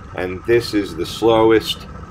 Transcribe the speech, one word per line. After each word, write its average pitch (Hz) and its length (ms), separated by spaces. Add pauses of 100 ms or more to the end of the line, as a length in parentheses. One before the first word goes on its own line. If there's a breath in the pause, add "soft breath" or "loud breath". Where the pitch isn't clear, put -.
(160)
and 92 300
this 117 280
is 95 220
the 85 100
slowest, 110 800 (260)